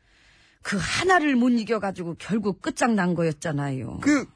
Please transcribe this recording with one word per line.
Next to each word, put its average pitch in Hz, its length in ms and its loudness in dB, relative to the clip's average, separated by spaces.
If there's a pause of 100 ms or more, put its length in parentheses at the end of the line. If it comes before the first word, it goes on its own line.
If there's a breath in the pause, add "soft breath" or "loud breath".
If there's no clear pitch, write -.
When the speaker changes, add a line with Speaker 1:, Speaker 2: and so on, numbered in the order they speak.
(640 soft breath)
Speaker 1:
그 - 160 -4
하나를 302 560 2
못 247 140 4
이겨가지고 196 680 -2
결국 202 420 -2
끝장난 220 540 0
거였잖아요. 147 840 -4
Speaker 2:
그, 277 240 2 (100)